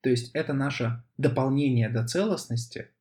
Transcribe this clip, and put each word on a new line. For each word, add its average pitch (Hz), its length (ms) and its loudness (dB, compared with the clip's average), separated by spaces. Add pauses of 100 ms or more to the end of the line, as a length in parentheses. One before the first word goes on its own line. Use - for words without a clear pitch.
То 131 100 2
есть 120 220 0
это 151 200 -2
наше 131 500 -2 (140)
дополнение 131 720 2
до 117 180 -2
целостности 170 920 -4